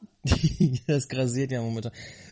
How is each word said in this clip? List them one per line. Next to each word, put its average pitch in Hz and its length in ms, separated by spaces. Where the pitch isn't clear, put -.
<laughs> 143 640
Das 143 200
grassiert 131 440
ja 123 100
momentan. 113 300